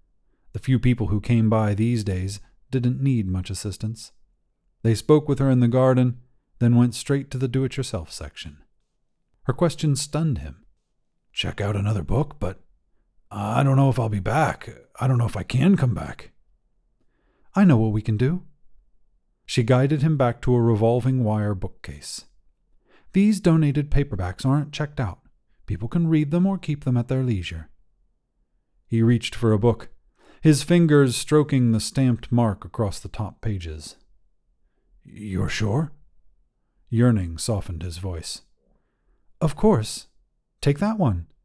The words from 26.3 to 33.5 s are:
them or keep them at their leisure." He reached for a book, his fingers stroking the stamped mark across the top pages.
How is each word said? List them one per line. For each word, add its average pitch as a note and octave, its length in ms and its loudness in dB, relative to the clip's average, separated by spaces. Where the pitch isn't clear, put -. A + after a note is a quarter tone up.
them F3 160 2
or G3 100 0
keep D3 280 -8
them B2+ 120 0
at A#2+ 120 -2
their C3 140 -2
leisure." F2 460 -6
He A2+ 160 0
reached A#2 320 2
for A2+ 180 2
a G#2+ 60 2
book, A2+ 320 0
his D3 200 6
fingers D3 540 4
stroking C#3+ 560 2
the A2 80 2
stamped B2+ 500 0
mark A#2 340 0
across G2+ 360 -4
the G2+ 80 -14
top - 320 -8
pages. E2+ 560 -8